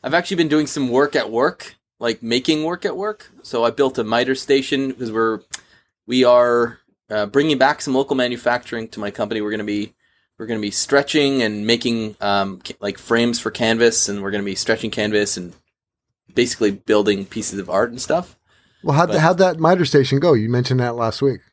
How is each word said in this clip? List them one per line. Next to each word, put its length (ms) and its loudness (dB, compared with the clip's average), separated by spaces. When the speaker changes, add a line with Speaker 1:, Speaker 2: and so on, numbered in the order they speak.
Speaker 1:
I've 100 -4
actually 240 0
been 100 2
doing 200 2
some 220 -2
work 280 2
at 120 0
work, 460 -2
like, 240 -4
making 400 0
work 220 -6
at 100 -4
work. 340 -8
So 220 -2
I 60 2
built 260 0
a 80 -2
miter 300 0
station 580 0
'cause 180 -8
we're, 300 0
we 160 2
are, 560 4
uh, 180 -2
bringing 300 2
back 240 2
some 120 -4
local 220 0
manufacturing 760 -2
to 120 -14
my 100 -6
company. 300 -4
We're 100 -4
gonna 120 -4
be, 300 -4
we're 100 -12
gonna 120 -4
be 120 -4
stretching 720 0
and 240 -4
making, 520 -2
um, 420 0
ca-, 200 -14
like, 160 -6
frames 420 0
for 120 -6
canvas, 580 2
and 120 -6
we're 100 -4
gonna 120 -2
be 120 -6
stretching 360 -2
canvas 460 0
and 160 -12
basically 380 2
building 540 0
pieces 340 -8
of 100 -10
art 220 0
and 100 -12
stuff. 340 -4
Speaker 2:
Well, 140 0
how'd, 120 2
Speaker 1:
But 100 0
Speaker 2:
how'd 180 4
that 220 2
miter 260 4
station 340 2
go? 140 4
You 160 2
mentioned 320 0
that 140 -4
last 260 -2
week. 180 0